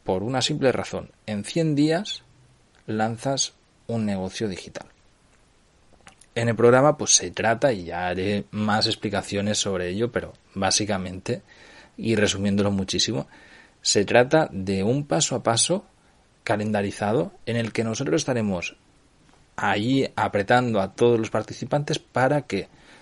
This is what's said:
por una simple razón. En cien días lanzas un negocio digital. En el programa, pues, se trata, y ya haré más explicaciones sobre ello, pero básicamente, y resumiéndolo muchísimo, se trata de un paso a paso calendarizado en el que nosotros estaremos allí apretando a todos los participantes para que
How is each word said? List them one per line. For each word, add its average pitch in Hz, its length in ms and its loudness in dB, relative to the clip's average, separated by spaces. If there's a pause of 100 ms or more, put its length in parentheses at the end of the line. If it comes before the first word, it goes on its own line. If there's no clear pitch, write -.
por 95 200 -2
una 131 180 -2
simple 139 320 2
razón. - 380 -6 (140)
En 104 200 -4
cien 160 300 0
días 160 480 0 (640)
lanzas 117 680 -2 (340)
un 113 180 -2
negocio 98 440 -4
digital. - 380 -12 (1500)
En 117 140 0
el 117 60 0
programa, 127 420 6
pues, - 180 2
se 90 160 0
trata, 113 420 2
y 92 120 -6
ya 87 220 -4
haré 104 440 -2
más 107 360 0
explicaciones 101 720 -2
sobre 90 320 -2
ello, 110 220 -2
pero - 220 -6 (200)
básicamente, 95 880 -2 (540)
y 113 200 -2
resumiéndolo 101 560 2
muchísimo, 98 560 -2 (540)
se - 240 2
trata 135 460 6
de 95 320 -2
un 135 220 0
paso 156 300 0
a 110 80 -4
paso 117 420 0 (580)
calendarizado 107 880 0 (140)
en 113 100 -4
el 113 160 -2
que 117 120 -2
nosotros 139 380 -2
estaremos 107 540 -2 (800)
allí 107 600 0
apretando 107 640 2
a 98 120 -4
todos 120 260 4
los 110 100 -4
participantes 143 680 -4
para 135 440 0
que 98 260 -6 (320)